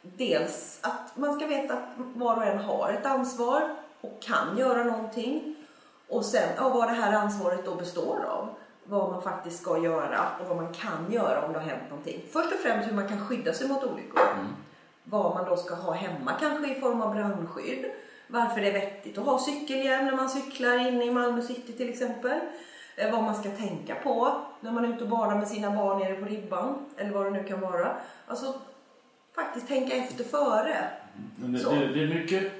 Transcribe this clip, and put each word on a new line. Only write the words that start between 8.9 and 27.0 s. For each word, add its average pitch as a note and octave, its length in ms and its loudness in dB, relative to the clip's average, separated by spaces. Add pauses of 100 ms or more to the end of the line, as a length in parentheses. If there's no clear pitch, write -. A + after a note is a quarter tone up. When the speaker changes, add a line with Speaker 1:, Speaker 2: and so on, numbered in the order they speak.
Speaker 1:
man F3+ 100 -4
faktiskt E3+ 400 -6
ska E3 160 2
göra D#3+ 420 2 (200)
och - 80 -6
vad E3+ 100 0
man E3+ 160 -4
kan F3+ 380 -4
göra G3 340 2
om D#3+ 80 -2
det D#3+ 60 -2
har D#3+ 80 -4
hänt B2+ 220 -6
någonting. - 320 -8 (100)
Först - 220 2
och - 60 -2
främst G#3+ 300 2
hur G#3 60 0
man G3+ 120 2
kan G3+ 200 -4
skydda A#3+ 260 0
sig B3+ 140 -2
mot C4+ 160 2
olyckor. - 380 0 (120)
Speaker 2:
Mm. G2 140 -4 (560)
Speaker 1:
Vad F#3+ 320 2
man F3+ 100 0
då F3 120 4
ska - 180 -4
ha F#3 180 -2
hemma D#3 460 -2
kanske D4 380 0
i - 40 -6
form A#3 200 2
av G#3 140 0
brandskydd. G3 720 -2 (420)
Varför A3+ 340 2
det G3+ 60 4
är G3 60 4
vettigt G3 440 -4
att A3+ 80 -4
ha C4 140 4
cykelhjälm C4+ 680 0
när C4 100 2
man C4 140 0
cyklar B3+ 580 2
in B3 140 2
i A#3+ 100 2
Malmö A#3+ 300 2
city A#3 320 -8
till A#3+ 160 -4
exempel. A#3+ 500 -2 (560)
Eh, G#3+ 160 0
vad A3+ 120 2
man G#3+ 120 0
ska G3+ 140 -4
tänka G3 460 -6
på C4 460 2 (180)
när A3+ 120 -6
man A#3 140 2
är A#3+ 80 2
ute A#3 100 -4
och G#3 60 -4
badar A3+ 260 2
med G#3 120 2
sina G#3 240 -2
barn G3 280 2
nere F#3+ 160 0
på G3 100 -6
Ribban. G#3 600 -4 (120)
Eller G3+ 140 -4